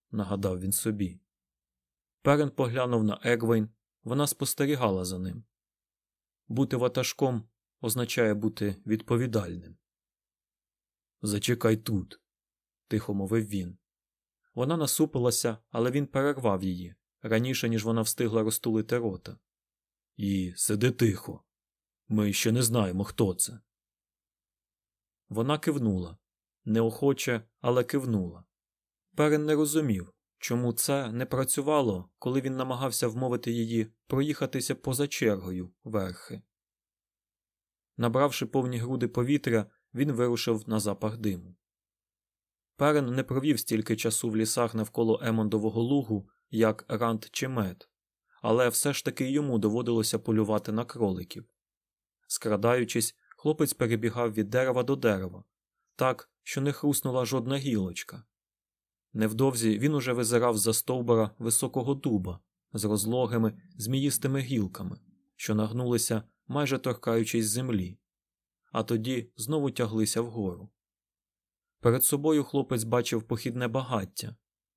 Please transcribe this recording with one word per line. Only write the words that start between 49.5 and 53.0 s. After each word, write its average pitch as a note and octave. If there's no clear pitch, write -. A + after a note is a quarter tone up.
доводилося A2+
полювати G#2+
на A#2
кроликів. G2
Скрадаючись, A2+